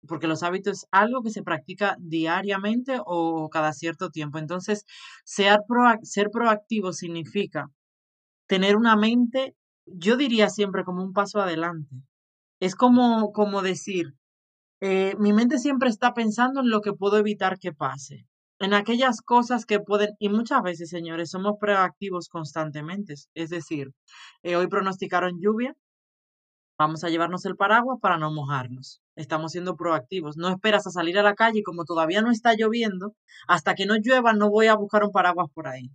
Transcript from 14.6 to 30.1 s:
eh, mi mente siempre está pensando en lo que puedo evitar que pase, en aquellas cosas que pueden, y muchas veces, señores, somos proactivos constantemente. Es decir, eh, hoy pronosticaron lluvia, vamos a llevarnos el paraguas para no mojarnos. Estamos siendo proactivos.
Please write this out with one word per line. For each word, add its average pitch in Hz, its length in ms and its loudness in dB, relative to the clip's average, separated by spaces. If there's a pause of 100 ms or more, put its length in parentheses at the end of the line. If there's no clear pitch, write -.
eh, 190 320 2
mi 208 140 4
mente 240 260 4
siempre 262 300 0
está 240 240 2
pensando 233 480 0
en 247 80 2
lo 214 140 2
que 202 100 -2
puedo 196 240 0
evitar 196 420 0
que 180 140 -8
pase, 139 540 -8 (320)
en 196 160 0
aquellas 233 480 0
cosas 240 440 2
que 208 140 2
pueden, 208 380 0
y 202 100 -2
muchas 233 340 0
veces, 170 280 -6
señores, 170 400 -6
somos 196 280 -4
proactivos 190 720 -2
constantemente. 156 840 -8 (200)
Es 160 160 -8
decir, 156 420 -8 (500)
eh, 175 140 -2
hoy 180 120 0
pronosticaron 185 720 -2
lluvia, 220 340 -2 (1040)
vamos 156 260 -2
a 170 40 -2
llevarnos 170 380 -2
el 185 100 -6
paraguas 233 440 2
para 180 180 2
no 156 140 -2
mojarnos. 135 680 -8 (160)
Estamos 156 360 -6
siendo 180 240 -6
proactivos. 160 600 -4